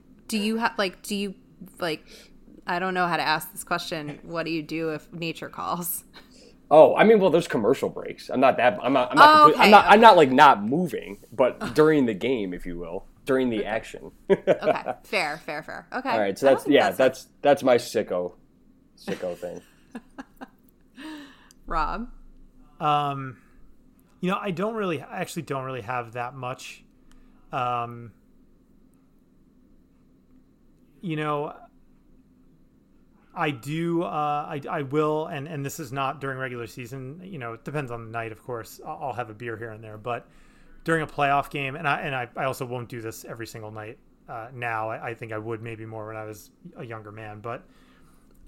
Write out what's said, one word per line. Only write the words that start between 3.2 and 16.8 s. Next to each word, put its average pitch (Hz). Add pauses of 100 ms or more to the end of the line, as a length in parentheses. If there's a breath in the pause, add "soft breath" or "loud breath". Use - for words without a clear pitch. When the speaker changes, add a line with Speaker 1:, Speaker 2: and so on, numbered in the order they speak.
Speaker 1:
ask 156
this -
question. 156
What 165
do 160
you 160
do 160
if 151
nature 160
calls? 165 (680 soft breath)
Speaker 2:
Oh, 151
I 165
mean, 214
well, 185
there's 165
commercial 117
breaks. -
I'm 127
not 127
that, 117
I'm 127
not, -
I'm -
not 294
Speaker 1:
Oh, 302
Speaker 2:
complete-, 294
I'm 254
Speaker 1:
okay, 202
Speaker 2:
not, 208
I'm 180
Speaker 1:
okay. 214
Speaker 2:
not, 226
like, 151
not 131
moving, 104 (140)
but 120
Speaker 1:
<laughs> 175
Speaker 2:
during 151
the 113
game, 101
if 87
you 85
will, 85 (200)
during 131
the 113
Speaker 1:
Okay. -
Speaker 2:
action. 110 (100)
<laughs> -
Speaker 1:
Okay, - (120)
fair, 160
fair, 156
fair. -
Okay. 254
Speaker 2:
All 226
right, 190
so -
Speaker 1:
I 269
don't 269
Speaker 2:
that's, -
Speaker 1:
think 285
Speaker 2:
yeah, 104